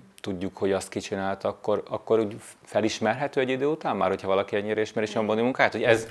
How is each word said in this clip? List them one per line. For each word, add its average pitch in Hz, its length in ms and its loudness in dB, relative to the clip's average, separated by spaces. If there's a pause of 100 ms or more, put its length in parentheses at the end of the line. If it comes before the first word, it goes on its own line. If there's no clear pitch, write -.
(200)
tudjuk, 95 360 -6
hogy 98 160 0
azt 95 160 0
ki - 120 -6
csinálta, 98 480 -4
akkor, 104 420 -2
akkor 113 280 2
úgy 110 180 -2 (280)
felismerhető 110 760 0
egy 127 80 2
idő 131 180 0
után 151 300 -2
már, 92 120 2
hogyha 95 200 -2
valaki 98 280 2
ennyire 104 240 0
ismeri 107 260 -2
Simonbandi 110 360 0
munkáját, 123 300 2
hogy 110 100 -2
ez 113 280 4